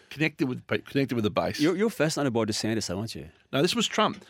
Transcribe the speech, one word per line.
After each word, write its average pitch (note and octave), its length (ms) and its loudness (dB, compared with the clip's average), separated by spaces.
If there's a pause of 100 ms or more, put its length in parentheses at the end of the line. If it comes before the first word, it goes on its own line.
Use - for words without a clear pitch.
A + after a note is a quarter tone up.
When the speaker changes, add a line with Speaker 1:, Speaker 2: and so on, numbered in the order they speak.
(100)
Speaker 1:
Connected D3 380 -2
with A#2+ 180 -6
pe-, A2+ 120 0
connected C#3 360 -2
with A2+ 100 2
the G2+ 60 2
base. F2+ 300 0
Speaker 2:
You're, D#3+ 160 4
you're G#3 140 2
fascinated D3 420 0
by A2+ 120 2
DeSantis, G#2+ 440 0
though, F2 100 -2
aren't A2 160 -6
you? - 140 -12 (240)
Speaker 1:
No, C3+ 100 2
this F3 120 2
was A3+ 120 2
Trump. F#3+ 440 0